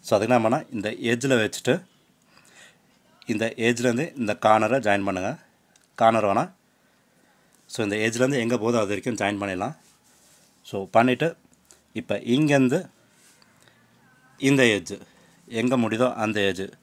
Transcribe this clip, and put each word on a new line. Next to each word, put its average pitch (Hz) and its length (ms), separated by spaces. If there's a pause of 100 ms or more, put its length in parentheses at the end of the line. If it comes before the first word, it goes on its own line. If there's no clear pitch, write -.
So, - 80
அதுக்கு 107 160
என்ன 123 160
பண்ணால், 131 200 (100)
இந்த 101 120 (220)
எட்ஜில் 123 320
வச்சுட்டு 107 320 (1600)
இந்த 107 120 (200)
எட்ஜ்லேருந்து 120 400 (160)
இந்த 107 120 (120)
கார்னரை 107 400
ஜாயின் 101 220
பண்ணுங்க. 95 220 (720)
கார்னர் 113 300
வேணாம். 127 200 (1200)
So, - 120
இந்த 104 200
எட்ஜ்லேருந்து 123 380
எங்கே 120 200
போதோ 117 180
அது 101 120
வரைக்கும் 104 280
ஜாயின் 101 200
பண்ணிடலாம். 101 360 (920)
So, 104 100 (160)
பண்ணிவிட்டு 127 340 (720)
இப்போ 104 160 (160)
இங்கேருந்து 143 480 (1700)
இந்த 135 160 (100)
எட்ஜ் 95 180 (680)
எங்கே 123 240
முடியுதோ 113 240 (160)
அந்த 107 120 (120)
எட்ஜ் 95 160 (180)